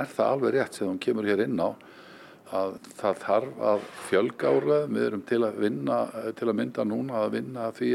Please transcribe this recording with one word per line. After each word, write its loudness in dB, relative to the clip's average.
er -4
það 2
alveg 2
rétt -2
sem -2
hún -4
kemur 0
hér 2
inn 0
á, 2
að -2
það 0
þarf 0
að 2
fjölga 2
úrræðum. 2
Við 2
erum -4
til 2
að -4
vinna, 0
til -2
að 0
mynda -2
núna -2
að 0
vinna -6
að -8
því 2